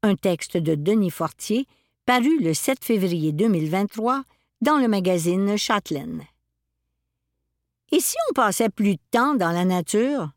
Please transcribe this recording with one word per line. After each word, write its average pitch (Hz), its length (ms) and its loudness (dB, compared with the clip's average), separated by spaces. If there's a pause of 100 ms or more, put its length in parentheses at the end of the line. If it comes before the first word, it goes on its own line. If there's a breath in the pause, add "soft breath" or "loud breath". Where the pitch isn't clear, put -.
Un 202 120 2
texte - 420 -2
de 160 180 0
Denis 185 340 2
Fortier, 208 560 -4 (400)
paru 254 340 4
le 165 140 2
sept - 300 -2
février 175 480 0
deux 170 160 0
mille 160 220 0
vingt-trois 220 540 -2 (380)
dans 294 160 4
le 247 120 2
magazine 185 680 0
Châtelaine. 160 680 -4 (1700)
Et 311 100 2
si - 160 -4 (120)
on 320 40 -4
passait 226 360 2
plus 202 260 0
de - 140 -12
temps 262 240 2
dans 180 180 0
la 175 120 0
nature ? 185 720 0